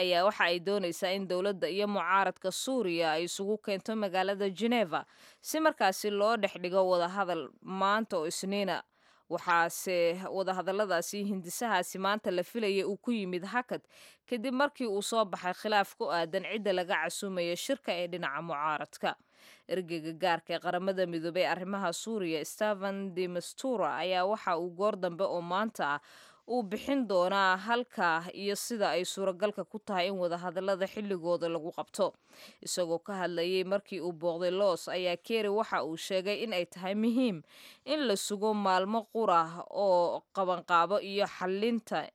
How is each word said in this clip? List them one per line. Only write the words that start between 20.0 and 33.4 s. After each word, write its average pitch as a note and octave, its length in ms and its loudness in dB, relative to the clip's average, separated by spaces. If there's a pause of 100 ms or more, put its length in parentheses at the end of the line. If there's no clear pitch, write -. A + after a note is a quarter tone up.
gaarka E3 420 0
ee D#3+ 60 -2
Qaramada F3+ 460 0
Midoobay E3+ 380 0
ee D3+ 100 2
arrimaha F#3 380 -2
Suuriya, E3+ 520 -4
Staffan G3 680 -2
de F3+ 140 -2
Mistura, F3 680 -2
ayaa F3+ 280 2
waxa G3 340 0
uu F3 120 -4
goor G3+ 260 0
dambe F3+ 280 -2
oo E3 160 0
maanta F#3 440 -2 (120)
ah C#3+ 40 -8 (480)
uu A#3+ 140 0
bixin A#3+ 420 -2
doonaa F#3+ 520 4
halka F#3+ 760 0
iyo G3+ 240 -2
sida G3 400 0
ay F3+ 80 0
suuragalka F#3+ 640 -2
ku G#3+ 100 -12
tahay F#3 300 0
in G3 80 -2
wada F3 240 0
hadallada F#3 480 -2
xilligooda F3 600 -2
lagu D#3+ 280 -4
qabto. - 380 -2 (500)
Isagoo E3+ 400 -2
ka G#3 160 -8
hadlayay F3 440 0